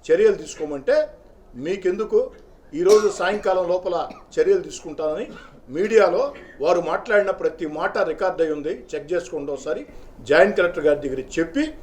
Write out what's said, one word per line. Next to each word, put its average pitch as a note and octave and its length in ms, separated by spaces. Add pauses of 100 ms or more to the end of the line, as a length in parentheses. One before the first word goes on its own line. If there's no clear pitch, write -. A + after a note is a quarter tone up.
(120)
చర్యలు G3 240
తీసుకోమంటే, D#3 720 (460)
మీకెందుకు, G3 760 (420)
ఈరోజు G3 460
సాయంకాలం F#3 500
లోపల F3+ 380 (320)
చర్యలు F#3 200
తీసుకుంటానని D#3 720 (380)
మీడియాలో G3+ 640 (280)
వారు E3+ 200
మాట్లాడిన G3 500
ప్రతి E3 360
మాట E3+ 300
రికార్డు E3+ 460
అయి D#3 80
ఉంది, D3 340 (100)
చెక్ D3 180
చేసుకోండి D3+ 380
ఒకసారి. D#3+ 340 (360)
జాయింట్ F3+ 360
కలెక్టర్ F3 280
గారి C#3+ 240
దగ్గర C3 140 (160)
చెప్పి C#4+ 440